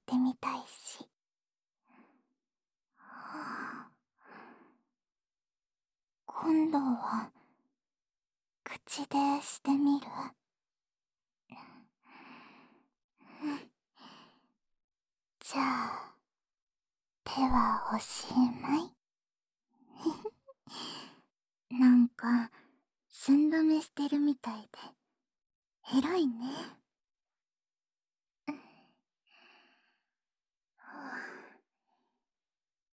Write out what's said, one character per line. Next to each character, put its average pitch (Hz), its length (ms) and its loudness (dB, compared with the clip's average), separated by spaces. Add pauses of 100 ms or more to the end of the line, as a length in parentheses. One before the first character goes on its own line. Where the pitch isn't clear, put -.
て 254 120 -2
み 254 180 2
た - 220 -6
い - 100 -12
し。 - 420 -12 (4000)
今 320 460 2
度 285 60 4
は、 247 520 -2 (1300)
口 - 420 -8
で 277 340 0
し - 220 -6
て 277 80 -2
み 285 300 4
る？ - 60 -14 (4000)
じ - 180 -8
ゃ 269 60 0
あ、 - 540 -4 (1040)
手 - 200 -2
は 254 520 2
お 220 60 -2
し - 340 -6 (260)
ま 277 160 0
い？ 349 160 -4 (2750)
<laughs> 247 80 -6
な 254 100 10
ん 247 200 10
か、 233 420 0 (580)
寸 294 400 4
止 320 140 2
め 311 180 4
し - 120 -12
て 285 160 -2
る 294 100 0
み 285 180 2
た - 140 -8
い 214 220 -12
で、 - 60 -20 (1200)
偉 330 180 0
い 320 100 2
ね。 240 240 -4 (4000)